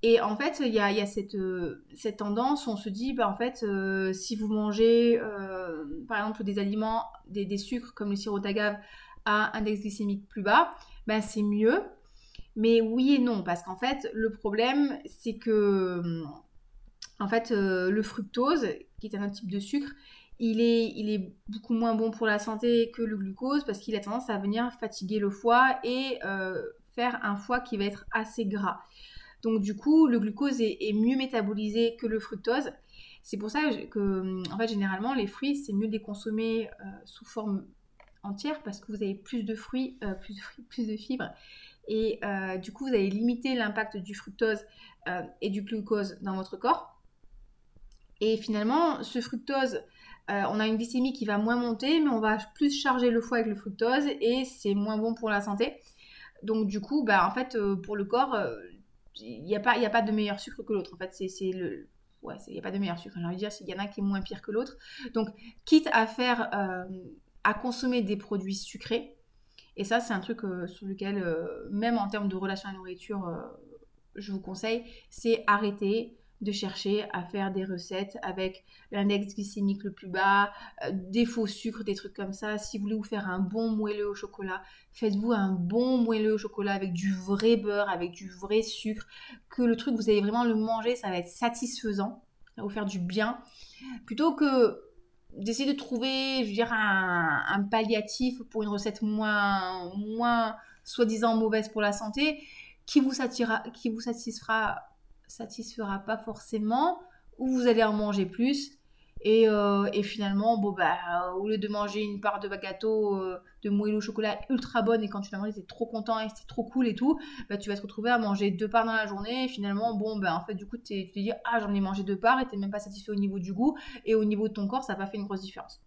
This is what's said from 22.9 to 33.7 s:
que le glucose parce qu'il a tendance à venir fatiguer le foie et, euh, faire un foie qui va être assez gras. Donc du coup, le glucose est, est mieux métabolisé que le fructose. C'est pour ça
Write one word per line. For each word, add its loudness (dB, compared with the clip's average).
que -4
le -2
glucose -2
parce -4
qu'il -4
a 0
tendance -6
à 0
venir 0
fatiguer -4
le 2
foie 6
et, -2
euh, -4
faire 0
un 0
foie -2
qui -6
va 0
être -4
assez -2
gras. -2
Donc 2
du 0
coup, 8
le 6
glucose 0
est, 2
est 0
mieux 4
métabolisé 0
que -4
le 0
fructose. -2
C'est -8
pour -6
ça 0